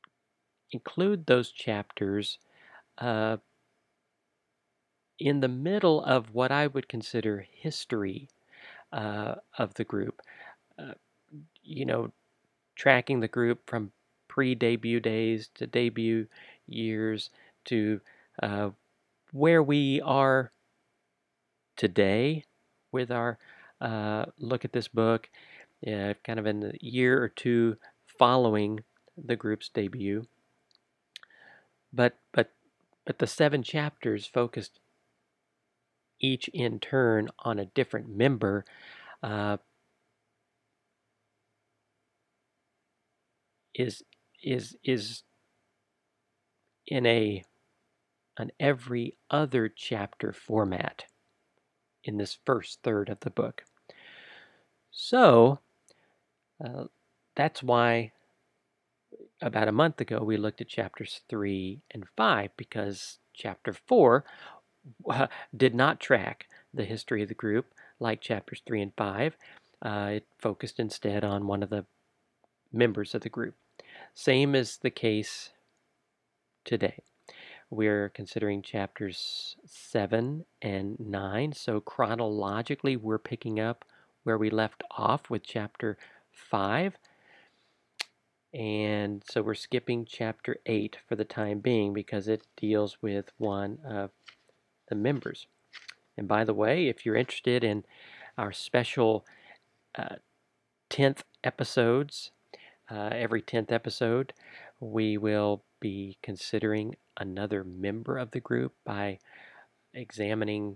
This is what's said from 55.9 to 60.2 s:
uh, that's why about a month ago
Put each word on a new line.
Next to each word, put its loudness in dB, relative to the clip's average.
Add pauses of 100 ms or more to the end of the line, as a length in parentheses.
uh, -8 (500)
that's 0
why 4 (1300)
about 0
a 4
month 4
ago -4